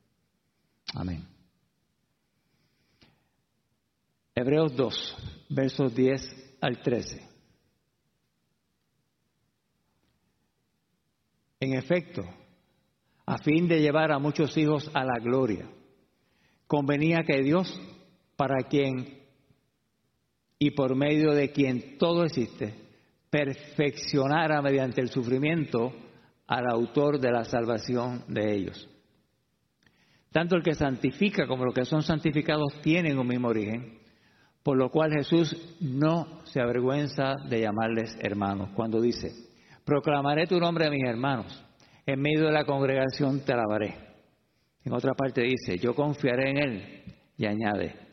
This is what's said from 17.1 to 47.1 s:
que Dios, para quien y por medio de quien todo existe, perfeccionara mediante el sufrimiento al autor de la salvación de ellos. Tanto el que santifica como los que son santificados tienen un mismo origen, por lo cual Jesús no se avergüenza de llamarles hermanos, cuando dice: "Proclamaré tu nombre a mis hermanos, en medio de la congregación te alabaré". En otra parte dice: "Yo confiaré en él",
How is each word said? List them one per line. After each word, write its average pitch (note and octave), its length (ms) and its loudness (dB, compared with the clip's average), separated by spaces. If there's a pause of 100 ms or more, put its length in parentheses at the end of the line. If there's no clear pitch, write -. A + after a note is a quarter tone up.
que C#3 140 2
Dios, E3+ 360 2 (600)
para C3+ 320 0
quien C3+ 500 0 (1400)
y C#3+ 140 2
por C3 240 0
medio D3+ 380 2
de C#3+ 180 2
quien C3 460 0
todo E3+ 260 4
existe, A2+ 500 -4 (560)
perfeccionara D3 1300 0
mediante C3+ 400 2
el B2 80 0
sufrimiento C3 840 0 (560)
al B2 240 0
autor C#3+ 480 2
de B2+ 100 2
la A#2+ 140 2
salvación A#2+ 840 -2
de G#2+ 260 0
ellos. F#2 340 -6 (1400)
Tanto E3+ 240 2
el E3 80 2
que D#3+ 100 2
santifica C#3+ 720 0
como B2+ 180 0
los A#2+ 80 0
que B2+ 100 0
son D#3 200 0
santificados D3+ 800 0
tienen D#3 380 2
un B2 80 0
mismo B2 220 0
origen, A2 500 -4 (640)
por C#3 140 2
lo C3 120 2
cual D#3 220 2
Jesús D#3 720 0
no D3+ 640 0
se - 160 -2
avergüenza C3+ 760 0 (140)
de A#2+ 100 0
llamarles A2+ 600 -2
hermanos, G2 520 -2
cuando A2+ 280 0
dice: A#2 320 -2 (500)
"Proclamaré D3 640 2
tu F3 140 2
nombre E3 260 2
a D3 40 0
mis C3+ 120 0
hermanos, A#2+ 600 -2 (440)
en C3+ 120 0
medio D#3 240 2
de D3+ 80 2
la D3+ 100 2
congregación C3+ 800 0
te - 80 0
alabaré". G#2+ 420 0 (920)
En B2+ 80 -6
otra B2 200 0
parte C3 280 0
dice: A#2+ 360 0
"Yo A#2 160 0
confiaré C3+ 580 0
en C#3 60 0
él", A#2 460 -4 (320)